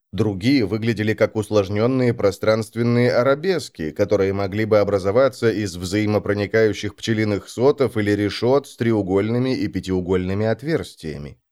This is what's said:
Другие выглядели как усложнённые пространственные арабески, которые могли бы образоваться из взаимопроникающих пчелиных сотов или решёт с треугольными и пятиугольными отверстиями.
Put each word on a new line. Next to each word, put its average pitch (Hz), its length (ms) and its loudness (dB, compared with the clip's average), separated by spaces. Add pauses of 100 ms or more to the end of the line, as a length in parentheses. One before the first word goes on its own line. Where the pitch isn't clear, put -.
(120)
Другие 107 540 0
выглядели 107 480 -2
как 104 220 0
усложнённые 107 800 0
пространственные 113 960 0
арабески, 135 800 0
которые 98 420 0
могли 101 320 -2
бы 104 140 4
образоваться 101 720 2
из 95 240 -4
взаимопроникающих 101 1200 0
пчелиных 107 520 -2
сотов 131 480 0
или 104 200 2
решёт 117 520 0
с - 80 -20
треугольными 113 800 0
и 92 120 -2
пятиугольными 92 800 -2
отверстиями. 90 880 -6 (140)